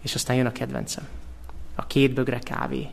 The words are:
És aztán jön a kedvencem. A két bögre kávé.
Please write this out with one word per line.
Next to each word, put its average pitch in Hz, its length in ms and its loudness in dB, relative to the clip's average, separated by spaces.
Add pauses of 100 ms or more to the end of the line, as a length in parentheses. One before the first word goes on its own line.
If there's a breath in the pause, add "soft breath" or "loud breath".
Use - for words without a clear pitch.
És - 140 -4
aztán 127 220 2
jön 127 100 6
a 117 60 0
kedvencem. - 560 -4 (640)
A - 120 -2
két 135 280 6
bögre 123 240 2
kávé. - 540 -4